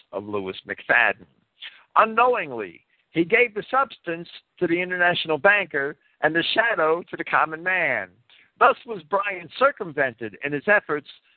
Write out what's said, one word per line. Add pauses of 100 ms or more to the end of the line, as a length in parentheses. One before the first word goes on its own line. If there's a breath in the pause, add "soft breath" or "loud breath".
(140)
of
Lewis (100)
McFadden. (680 loud breath)
Unknowingly, (300)
he
gave
the
substance (300)
to
the
international
banker (260)
and
the (100)
shadow
to
the
common
man. (500 soft breath)
Thus (100)
was
Bryan (100)
circumvented
in
his
efforts (280)